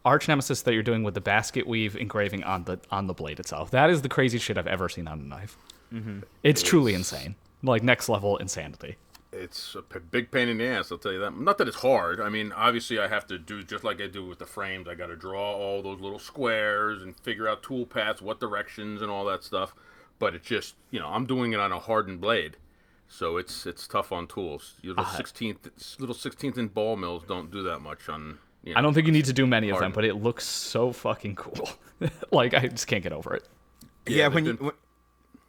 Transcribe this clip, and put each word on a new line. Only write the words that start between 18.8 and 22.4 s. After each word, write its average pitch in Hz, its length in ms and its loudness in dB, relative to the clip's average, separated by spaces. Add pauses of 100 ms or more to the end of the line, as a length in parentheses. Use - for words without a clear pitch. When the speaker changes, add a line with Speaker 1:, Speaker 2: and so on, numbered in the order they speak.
Speaker 3:
and 104 80 -4
all 101 160 -4
that 95 180 -2
stuff. 95 300 -4 (440)
But 98 160 2
it 85 80 -12
just, - 340 -4 (140)
you 117 80 -4
know, 78 100 -6
I'm 110 180 -2
doing 123 260 0
it 107 80 0
on 98 120 2
a 90 60 -2
hardened 95 440 0
blade. 95 340 0 (500)